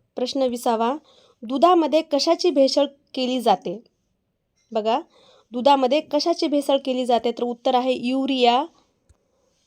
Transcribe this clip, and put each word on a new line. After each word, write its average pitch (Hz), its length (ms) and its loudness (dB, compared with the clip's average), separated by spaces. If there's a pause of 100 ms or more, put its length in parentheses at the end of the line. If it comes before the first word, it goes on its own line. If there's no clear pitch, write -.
(160)
प्रश्न 254 260 -4
विसावा, 240 540 -2 (460)
दुधामध्ये 302 600 2
कशाची 330 480 0
भेसळ 277 360 2 (280)
केली 254 280 -2
जाते? 208 420 0 (880)
बघा, 220 280 -2 (520)
दुधामध्ये 262 500 2
कशाची 330 460 -2
भेसळ 285 380 0
केली 254 200 -2
जाते? 233 260 0
तर 233 120 -6
उत्तर 240 320 -2
आहे 254 180 0
युरिया, 254 720 0 (1000)